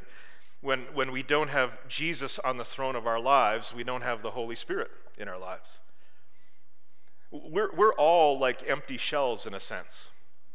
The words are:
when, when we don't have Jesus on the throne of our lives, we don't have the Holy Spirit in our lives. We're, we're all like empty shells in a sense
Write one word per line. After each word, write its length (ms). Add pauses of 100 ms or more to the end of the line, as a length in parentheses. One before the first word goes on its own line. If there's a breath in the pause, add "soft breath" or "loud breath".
(600 loud breath)
when, 220 (100)
when 180
we 100
don't 280
have 380
Jesus 520
on 180
the 60
throne 320
of 120
our 120
lives, 540
we 100
don't 200
have 180
the 100
Holy 240
Spirit 340 (280)
in 100
our 100
lives. 400 (1500 soft breath)
We're, 420
we're 200
all 440
like 300
empty 300
shells 500
in 60
a 60
sense 500 (460)